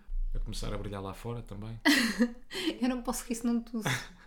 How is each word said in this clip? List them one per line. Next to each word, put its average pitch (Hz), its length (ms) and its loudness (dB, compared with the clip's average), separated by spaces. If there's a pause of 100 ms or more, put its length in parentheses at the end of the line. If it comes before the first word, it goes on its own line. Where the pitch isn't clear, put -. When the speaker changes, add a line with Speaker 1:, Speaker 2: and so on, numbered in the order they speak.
(340)
Speaker 1:
a - 60 2
começar 110 340 -2
a 101 40 -2
brilhar 98 240 -4
lá 95 120 -6
fora 120 280 -6
também. 110 420 -10
Speaker 2:
<laughs> 269 960 2
Eu 262 80 4
não 247 140 2
posso - 260 -2
rir 247 80 0
se 240 100 -4
não 233 160 4
te 233 140 -8
uso. 214 120 0 (380)